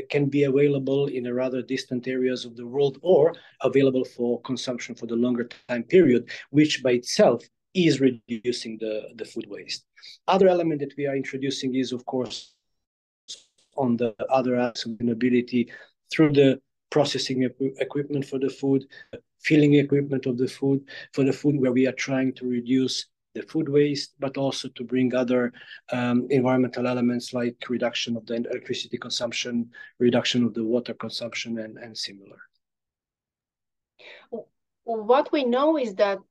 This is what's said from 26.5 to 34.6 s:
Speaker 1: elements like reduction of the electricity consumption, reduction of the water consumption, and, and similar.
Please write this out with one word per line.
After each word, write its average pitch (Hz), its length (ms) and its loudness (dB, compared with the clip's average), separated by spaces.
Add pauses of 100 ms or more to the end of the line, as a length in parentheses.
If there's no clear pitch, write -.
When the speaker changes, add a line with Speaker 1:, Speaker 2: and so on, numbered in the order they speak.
Speaker 1:
elements 123 480 -2
like 120 220 -4 (120)
reduction 117 480 -4
of 110 100 -10
the 117 100 -6
electricity 120 600 -6
consumption, 120 720 -6 (300)
reduction 123 460 2
of 107 100 -2
the 117 80 -4
water 117 320 -2
consumption, 113 640 -10
and, 110 200 -12
and 113 200 -16
similar. 98 400 -14 (2500)